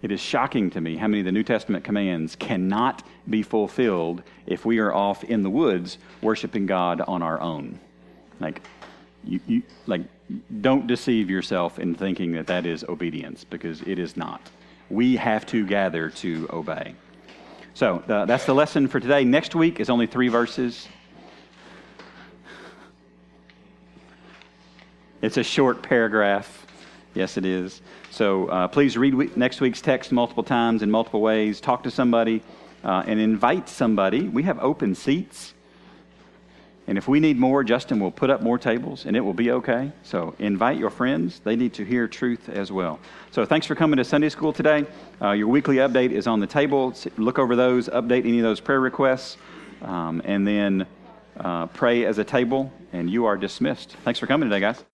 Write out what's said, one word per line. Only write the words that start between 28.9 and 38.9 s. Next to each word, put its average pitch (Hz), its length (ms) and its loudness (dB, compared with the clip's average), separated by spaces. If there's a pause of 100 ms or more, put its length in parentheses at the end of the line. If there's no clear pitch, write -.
read 131 180 4
we-, 139 200 0
next 127 260 0
week's 123 200 0
text 131 300 0
multiple 120 320 0
times 117 400 0
in 104 80 2
multiple 110 300 0
ways. 110 400 2
Talk 127 220 0
to 123 80 -4
somebody, 117 520 2 (400)
uh, 92 240 0
and 107 120 0
invite 110 500 2
somebody. 110 580 2
We 139 160 0
have 170 160 0
open 127 340 0
seats. - 600 -4 (1300)
And 98 120 -2
if 95 100 -4
we 139 120 6
need 156 180 4
more, 131 280 4
Justin 117 340 0
will 95 120 0
put - 180 0
up 135 120 2
more 117 160 0
tables, 123 480 -4